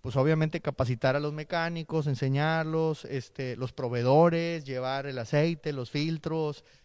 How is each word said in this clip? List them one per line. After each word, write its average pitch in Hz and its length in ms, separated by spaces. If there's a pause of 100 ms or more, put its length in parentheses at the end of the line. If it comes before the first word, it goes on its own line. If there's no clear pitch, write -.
Pues 131 160
obviamente 156 420
capacitar 131 560
a 147 60
los 147 100
mecánicos, 160 760
enseñarlos, 156 960
este, 127 500
los 123 160
proveedores, 151 920
llevar 135 400
el 135 120
aceite, 151 540
los 131 200
filtros, 156 720 (200)